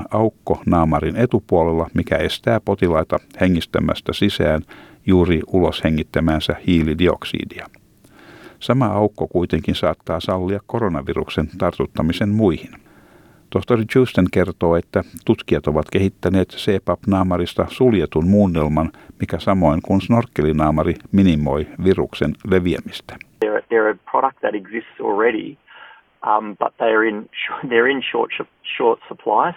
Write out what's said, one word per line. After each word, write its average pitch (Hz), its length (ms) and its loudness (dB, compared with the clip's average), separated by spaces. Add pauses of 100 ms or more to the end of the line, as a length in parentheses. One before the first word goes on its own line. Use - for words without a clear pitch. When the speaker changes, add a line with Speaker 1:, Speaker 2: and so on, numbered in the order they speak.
(100)
Speaker 1:
aukko 107 560 -2
naamarin 78 500 2
etupuolella, 82 760 0
mikä 80 220 0
estää 107 440 -2
potilaita 82 580 0 (220)
hengistämästä 82 720 0
sisään 78 500 0 (440)
juuri 87 400 4
ulos - 380 0
hengittämäänsä 80 720 0 (100)
hiilidioksidia. 82 1000 0 (920)
Sama 123 280 0
aukko 104 400 0
kuitenkin 87 480 0
saattaa 82 460 -4
sallia 95 460 -4
koronaviruksen 78 840 -4 (100)
tartuttamisen 87 680 -2
muihin. 104 420 0 (800)
Tohtori 110 340 0 (100)
Houston 123 380 2
kertoo, 87 440 0
että 92 260 -2 (220)
tutkijat - 420 0
ovat 78 260 0
kehittäneet 95 560 0
C - 360 -4
pap-naamarista 90 840 0
suljetun 90 580 2
muunnelman, 82 640 2 (280)
mikä - 180 -4
samoin 92 440 2
kuin 95 180 0
snorkkelinaamari 78 960 0 (180)
minimoi 78 540 2 (180)
viruksen 78 480 0 (180)
leviämistä. - 680 -2 (280)
Speaker 2:
They're, 107 160 0
they're 107 340 0
a - 160 -20
product - 300 -2
that 107 140 -2
exists 104 460 -10
already, 110 560 -2 (720)
um, 107 320 -2
but 123 200 -2
they're 113 300 2
in 107 240 -6
sh-, - 340 -10
<laughs> 123 40 -8
they're 120 200 4
in 135 200 -2
short 117 220 -2
sh-, - 440 -12
short 117 320 0
supply, 123 480 -2